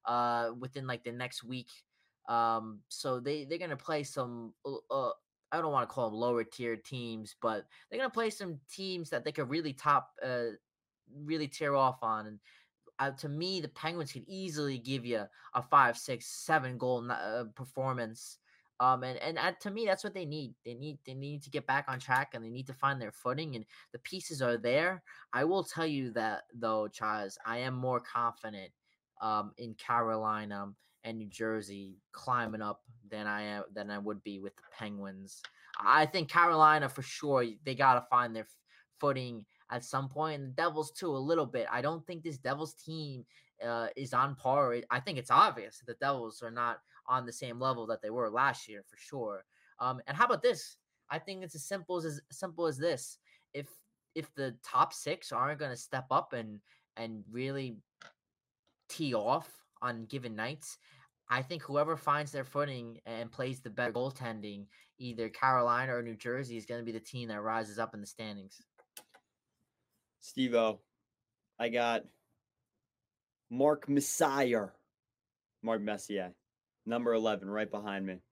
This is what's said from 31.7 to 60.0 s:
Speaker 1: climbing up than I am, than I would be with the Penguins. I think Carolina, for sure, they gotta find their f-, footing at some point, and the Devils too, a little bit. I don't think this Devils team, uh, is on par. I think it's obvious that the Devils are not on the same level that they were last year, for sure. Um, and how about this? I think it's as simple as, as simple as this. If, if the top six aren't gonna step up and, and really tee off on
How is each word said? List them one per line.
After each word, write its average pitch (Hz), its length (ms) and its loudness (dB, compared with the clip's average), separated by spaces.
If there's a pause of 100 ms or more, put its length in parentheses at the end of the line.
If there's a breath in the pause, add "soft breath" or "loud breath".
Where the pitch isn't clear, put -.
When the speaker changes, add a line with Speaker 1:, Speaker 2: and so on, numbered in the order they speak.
Speaker 1:
climbing 113 500 -2
up 104 220 -4 (240)
than 104 200 -6
I 104 160 -2
am, 104 280 -4
than 104 180 -8
I 104 80 -4
would 101 260 -6
be 101 160 -8
with 95 180 -10
the - 140 -20
Penguins. 98 720 -10 (380 loud breath)
I 135 260 8
think 160 240 0
Carolina, 156 600 8
for 135 120 -6
sure, 135 440 2 (180)
they 131 120 -2
gotta 127 340 8
find 120 260 4
their 110 80 -4
f-, - 140 -16 (420 soft breath)
footing 127 460 0 (240 soft breath)
at 123 140 -4
some 135 260 -2
point, 147 320 -2
and 135 100 -8
the 131 40 -10
Devils 156 360 2
too, 165 240 -2
a - 20 0
little 147 280 4
bit. 117 240 -2
I 123 120 0
don't 156 260 -2
think 165 160 -8
this 151 140 -6
Devils 147 380 -2
team, 151 500 -10 (380 soft breath)
uh, 117 340 -2
is 131 160 -6
on 135 220 4
par. 131 460 2 (100)
I 123 80 2
think 143 180 -4
it's 123 140 -2
obvious 127 480 6
that 127 80 -20
the 117 80 -8
Devils 127 480 -2
are 113 80 -6
not 120 300 -2 (240 soft breath)
on 127 200 2
the 117 80 -10
same 120 260 -8
level 123 280 0
that 110 140 -2
they 107 80 -6
were 113 200 0
last 127 380 2
year, 104 160 -16
for - 140 -20
sure. 107 480 -8 (340 soft breath)
Um, 127 280 -2
and 143 100 -4
how 240 80 8
about 240 160 2
this? 233 360 0 (320)
I 156 100 -4
think 190 240 -10
it's 165 120 -12
as 151 100 -10
simple 180 320 -4
as, 160 80 -2
as 147 160 -4 (100)
simple 170 340 -4
as 143 120 2
this. 151 420 -2 (340 soft breath)
If, 139 160 -8 (460)
if - 200 -6
the 135 280 -2
top 147 300 2
six - 380 -6
aren't 135 280 0
gonna 131 180 -4
step 131 340 -6
up 151 220 2
and, 110 280 -6 (340 soft breath)
and 113 340 -8
really 127 480 -6 (1120)
tee 143 240 -2
off 120 520 0 (160)
on 113 240 -4